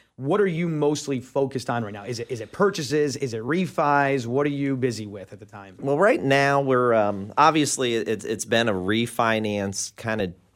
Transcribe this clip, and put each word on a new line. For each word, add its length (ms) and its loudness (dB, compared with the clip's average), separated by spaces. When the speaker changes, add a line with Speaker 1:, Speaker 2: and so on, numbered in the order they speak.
Speaker 1:
What 260 0
are 60 4
you 200 -2
mostly 520 0
focused 500 -2
on 140 -2
right 100 -8
now? 120 -14
Is 140 -6
it, 120 -8
is 100 -6
it 100 -12
purchases? 640 0
Is 200 -4
it 80 -6
refis? 840 2
What 220 0
are 20 0
you 260 -2
busy 300 -2
with 260 -14
at 80 -18
the 60 -20
time? 340 -20
Speaker 2:
Well, 200 -2
right 220 4
now 400 4
we're, 340 4
um, 420 0
obviously 580 4
it, 120 -2
it's, 180 -4
it's 200 -6
been 220 2
a 60 2
refinance 1200 -2
kind 260 -4
of 120 -4